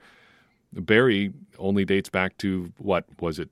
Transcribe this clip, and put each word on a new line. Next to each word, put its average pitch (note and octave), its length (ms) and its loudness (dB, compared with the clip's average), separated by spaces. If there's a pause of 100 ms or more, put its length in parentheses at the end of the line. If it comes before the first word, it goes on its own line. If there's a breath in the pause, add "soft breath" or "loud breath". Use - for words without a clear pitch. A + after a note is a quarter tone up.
(720 soft breath)
Barry G2+ 580 2 (260)
only G2 280 0
dates G2 240 0
back F#2+ 300 -2
to, F#2 380 -4
what F#2 280 0 (160)
was E2 180 -4
it, D#2 120 -10